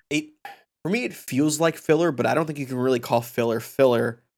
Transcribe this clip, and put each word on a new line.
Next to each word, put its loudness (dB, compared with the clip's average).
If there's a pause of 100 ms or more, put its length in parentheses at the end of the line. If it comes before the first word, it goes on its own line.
(100)
It, -4 (580)
for -4
me, -2
it -8
feels -2
like 2
filler, 2
but -2
I 0
don't 0
think 0
you -4
can -6
really 2
call 0
filler -2
filler 2 (160)